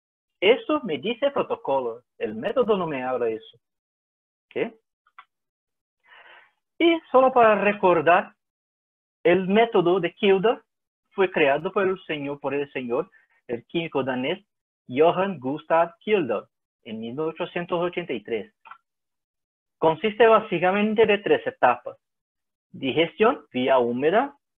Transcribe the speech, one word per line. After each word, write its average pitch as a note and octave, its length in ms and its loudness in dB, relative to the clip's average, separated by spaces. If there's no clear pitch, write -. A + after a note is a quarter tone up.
Eso C4+ 420 0
me D#3 140 -6
dice A3+ 300 -4
el C#4 60 -6
protocolo, B2+ 680 -4
el A2 180 -8
método G#3+ 420 -2
no F3 100 -4
me C3+ 160 -6
habla B2 260 -2
eso. - 280 -10
¿Ok? - 280 -8
Y E4 200 2
solo B3+ 220 4
para A3+ 220 6
recordar, F#3 800 2
el F3+ 240 2
método G3 520 2
de E3+ 140 -4
Kilda G3 500 0
fue F#3+ 200 0
creado D#3 400 0
por F#3+ 160 0
el F#3 180 -4
señor, C#3+ 340 -8
por C3+ 140 -6
el C#3+ 180 -6
señor, C3 380 -4
el A#2 180 -10
químico D#3+ 380 -4
danés C3 420 -4
Johann D#3+ 520 0
Gustav D#3 600 -2
Kilda, D3+ 480 -2
en A2 160 -14
mil A#2 200 -10
ochocientos E3+ 600 -6
ochenta F3 320 -6
y A2+ 80 -8
tres. A2 320 -8
Consiste G#3 500 2
básicamente G#3 800 2
de G3+ 120 2
tres D#3 280 0
etapas. - 520 -2
Digestión E3 800 -2
vía C3 280 2
húmeda. D3+ 560 0